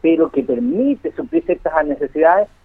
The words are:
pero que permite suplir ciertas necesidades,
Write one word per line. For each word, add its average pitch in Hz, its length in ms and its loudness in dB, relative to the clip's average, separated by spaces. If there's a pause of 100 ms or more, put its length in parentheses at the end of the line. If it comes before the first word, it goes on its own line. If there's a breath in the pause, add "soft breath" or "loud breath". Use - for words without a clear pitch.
pero 160 300 2
que 135 120 -2
permite 151 680 -2
suplir - 320 -4
ciertas 160 400 -2
necesidades, 156 640 2 (160)